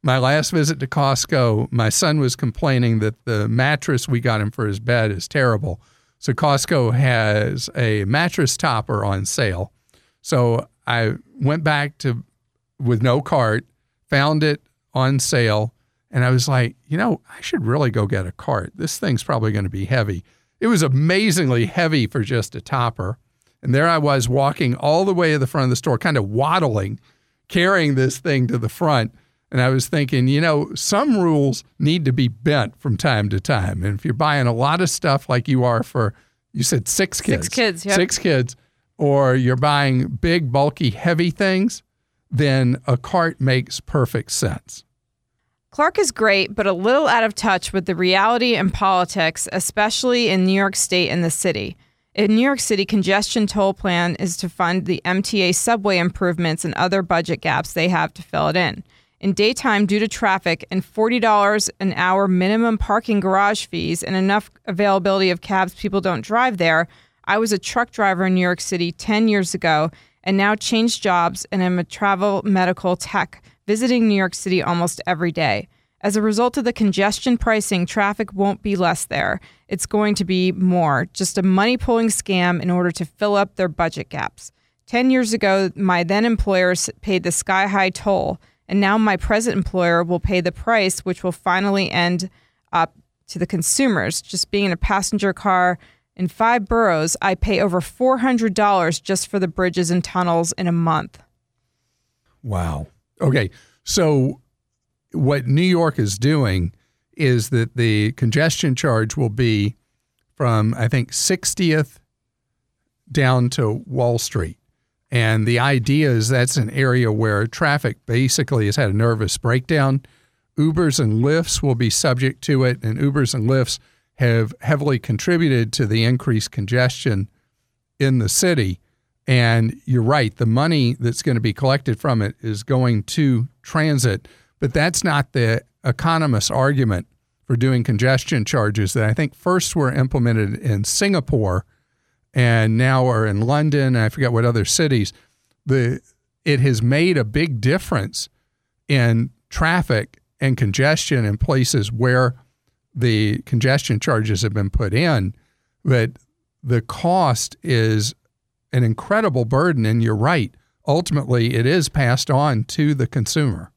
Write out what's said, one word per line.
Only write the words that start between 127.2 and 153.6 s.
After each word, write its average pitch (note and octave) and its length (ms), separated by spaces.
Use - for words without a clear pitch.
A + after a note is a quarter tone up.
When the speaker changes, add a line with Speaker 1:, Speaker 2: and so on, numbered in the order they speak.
Speaker 1:
in C3+ 220
the G#2 100
city. B2+ 500
And A#2 600
you're B2 180
right, B2 320
the B2 100
money C3 540
that's A#2 220
gonna A#2+ 180
be A2 140
collected C3+ 460
from A#2+ 220
it G2+ 200
is G#2+ 220
going B2 400
to B2+ 440
transit, C#3+ 640
but C3 140
that's E3 300
not C#3+ 300
the A2+ 300
economist's D3+ 680
argument B2+ 560
for A#2+ 100
doing B2 280
congestion B2 600
charges G#2 500
that A2 160
I A2 40
think D3+ 200
first - 420
were C#3 160
implemented A#2+ 640
in G2+ 280
Singapore B2 800
and A2+ 440
now C3 300
are A2 180
in G#2 160
London, C#3 540
and A#2 40
I A2 100
forget B2+ 220
what A#2 140
other A#2 200
cities. C3+ 480
The, C3 360
it C#3+ 140
has B2 220
made D3+ 360
a B2+ 60
big A2+ 380
difference C3 680
in A#2+ 440
traffic D#3+ 680
and C3+ 160
congestion C3+ 680
in G#2 120
places B2+ 540
where B2 440
the G#2+ 520
congestion C3 540